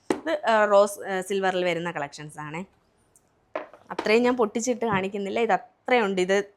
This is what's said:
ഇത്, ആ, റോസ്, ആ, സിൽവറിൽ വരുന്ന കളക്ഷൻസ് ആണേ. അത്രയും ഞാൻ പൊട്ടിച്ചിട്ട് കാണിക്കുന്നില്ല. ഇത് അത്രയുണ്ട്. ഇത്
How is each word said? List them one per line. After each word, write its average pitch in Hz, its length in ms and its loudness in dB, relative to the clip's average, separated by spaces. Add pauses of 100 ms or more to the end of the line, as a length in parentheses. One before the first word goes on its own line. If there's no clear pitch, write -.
(100)
ഇത്, - 360 -4
ആ, 214 180 4
റോസ്, 202 360 4
ആ, 190 200 -4
സിൽവറിൽ 185 440 0
വരുന്ന 170 260 -2
കളക്ഷൻസ് 151 500 -10
ആണേ. 151 240 -10 (1300)
അത്രയും 214 320 2
ഞാൻ 247 140 2
പൊട്ടിച്ചിട്ട് 226 500 -2
കാണിക്കുന്നില്ല. 202 540 -2
ഇത് 220 120 2
അത്രയുണ്ട്. 196 680 0
ഇത് 196 240 2 (120)